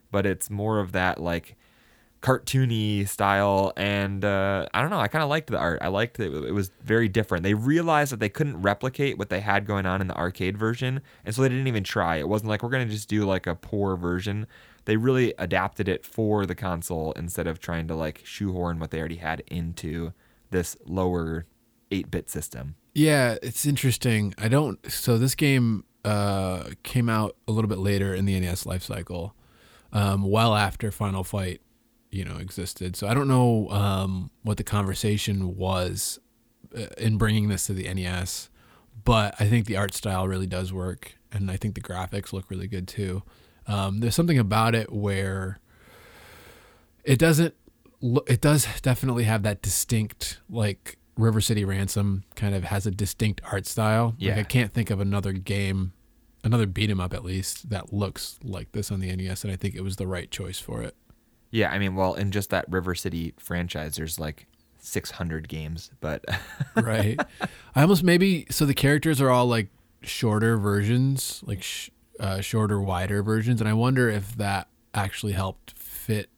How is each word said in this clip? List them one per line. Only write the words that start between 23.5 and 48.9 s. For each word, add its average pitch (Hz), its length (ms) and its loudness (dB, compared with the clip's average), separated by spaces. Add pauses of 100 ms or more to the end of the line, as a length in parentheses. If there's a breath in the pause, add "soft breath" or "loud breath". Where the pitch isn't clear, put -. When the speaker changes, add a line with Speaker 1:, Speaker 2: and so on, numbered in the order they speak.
Speaker 2:
interesting. 120 720 2
I 107 120 -2
don't, 139 300 2 (120)
so - 260 2
this 127 180 2
game, 123 500 2 (180)
uh, 98 680 0 (120)
came 120 240 0
out 107 280 0 (120)
a 113 40 -2
little 107 180 2
bit 101 80 -2
later 98 380 2
in 95 100 0
the 98 100 2
N 92 80 2
E 90 40 0
S 87 180 -4
life 90 180 -4
cycle, 90 520 -8 (580 soft breath)
um, 98 360 2
well 110 260 4
after 104 360 0
Final 98 340 -2
Fight, 95 360 -4 (480)
you 95 160 -6
know, 73 120 -8
existed. 90 580 -8
So - 120 -8
I 110 60 2
don't 139 140 4
know, 120 420 6
um, 95 600 0 (120)
what 104 140 0
the 107 60 -4
conversation 98 920 0
was, 92 600 -2 (580)
uh, 117 100 -8 (120)
in 110 200 2
bringing 107 320 4
this 98 180 0
to 104 60 -4
the 92 140 -4
N 92 120 -4
E 90 80 -2
S, 90 420 -4 (540 soft breath)
but 110 360 4
I 104 80 4
think 113 200 4
the 107 100 -2
art 98 160 0
style 95 340 -2
really 95 200 -2
does 92 260 -4
work, 92 420 -6 (180)
and 98 180 -2
I 92 60 -2
think 104 180 -4
the - 60 -8
graphics 92 520 -6
look 95 160 -8
really 92 180 -6
good 92 200 -6
too. 95 340 -4 (460 soft breath)
Um, 101 320 0
there's 117 160 2
something 165 240 4
about 110 340 4
it 113 180 0
where 98 680 -2 (1400 loud breath)
it 131 160 4
doesn't 165 360 6 (460)
lo-, 127 260 2
it 123 140 4
does 202 260 6 (140)
definitely 123 440 2